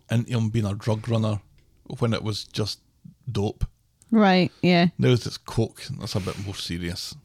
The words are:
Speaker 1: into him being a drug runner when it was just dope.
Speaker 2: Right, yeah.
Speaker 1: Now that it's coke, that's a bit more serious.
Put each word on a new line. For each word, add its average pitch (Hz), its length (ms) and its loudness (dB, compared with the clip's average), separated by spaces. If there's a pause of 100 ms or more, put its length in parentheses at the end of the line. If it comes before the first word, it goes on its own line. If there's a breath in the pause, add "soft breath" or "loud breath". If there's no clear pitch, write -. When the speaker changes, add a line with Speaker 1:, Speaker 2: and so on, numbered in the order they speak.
Speaker 1:
into 117 280 0
him 113 120 0
being 110 160 0
a 98 100 -2
drug 107 340 -4
runner 110 320 0 (580)
when 113 140 2
it - 100 -2
was 104 220 -6
just - 340 -6 (520)
dope. 101 340 -2 (440)
Speaker 2:
Right, 190 420 6 (100)
yeah. 175 260 6 (100)
Speaker 1:
Now 127 120 4
that 123 160 4
it's - 120 -8
coke, - 460 -4 (160)
that's - 160 -8
a 104 60 0
bit 95 240 -8
more 98 100 -8
serious. 85 580 -8 (120)